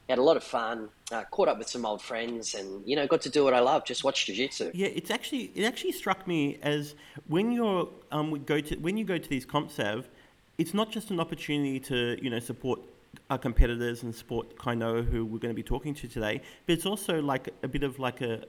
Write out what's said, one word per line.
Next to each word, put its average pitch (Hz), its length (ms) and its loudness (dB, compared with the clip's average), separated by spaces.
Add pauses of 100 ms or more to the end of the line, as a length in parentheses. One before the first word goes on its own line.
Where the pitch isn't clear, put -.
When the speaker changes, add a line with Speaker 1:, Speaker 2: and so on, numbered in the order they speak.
Speaker 1:
Had 127 100 2
a 127 40 6
lot 151 160 8
of - 40 -10
fun, 113 460 -4 (240)
uh, 110 180 -4
caught 185 160 4
up 113 120 4
with 113 100 -8
some 120 160 -4
old 107 180 -2
friends 117 520 -6
and, 98 340 -8
you 139 80 2
know, 143 100 2
got 160 140 4
to 143 100 -4
do 143 140 6
what 131 100 6
I 123 60 8
love, 135 240 6
just - 180 -6
watch - 240 2
jiu-jitsu. 120 480 -2
Speaker 2:
Yeah, 190 140 0
it's - 220 -6
actually, 226 440 -4
it 190 100 0
actually 339 280 0
struck - 340 -2
me 151 360 2
as 147 320 0 (340)
when 202 240 2
you're, 208 360 2 (220)
um, 151 220 0
we 147 80 -2
go 147 200 0
to, 151 160 -4
when 185 200 0
you 220 80 0
go 180 140 0
to - 100 -10
these 135 160 -2
comps, - 300 -2
Sav, 110 340 -2 (500)
it's 165 160 0
not 214 160 2
just - 200 -6
an 170 100 0
opportunity 147 600 0
to, 120 400 0
you 127 100 -2
know, 117 100 -2
support 123 400 -4 (480)
our 131 100 0
competitors 120 640 4
and 117 120 -6
support - 420 -6
Kainoa, 117 500 0
who 117 200 2
we're 110 120 -4
gonna 117 160 -4
be 113 80 -6
talking 139 320 -2
to 120 140 -12
today, 110 320 -2 (260)
but 175 60 4
it's 165 140 0
also, 196 360 0
like, 135 280 0 (120)
a 131 60 -2
bit 131 160 0
of, 131 160 -2
like, 123 220 -2
a, 113 260 -2